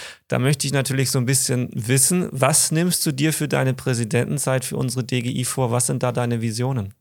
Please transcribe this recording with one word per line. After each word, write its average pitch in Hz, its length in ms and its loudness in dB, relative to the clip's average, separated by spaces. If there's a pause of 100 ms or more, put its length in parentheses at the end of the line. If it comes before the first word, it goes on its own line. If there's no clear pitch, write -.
(280)
Da 127 100 0
möchte 139 280 2
ich 131 60 -4
natürlich 135 380 0
so 135 80 2
ein 120 80 2
bisschen 131 460 0
wissen, 135 600 2
was 139 380 2
nimmst 165 340 0
du 160 80 2
dir 151 220 2
für 147 120 -2
deine 135 280 2
Präsidentenzeit 127 880 0
für - 120 -6
unsere 127 280 -2
D 127 160 -2
G 120 100 -4
I 127 140 -2
vor? 123 260 0
Was 120 160 0
sind 131 160 -2
da 123 100 2
deine 120 280 0
Visionen? 117 600 -2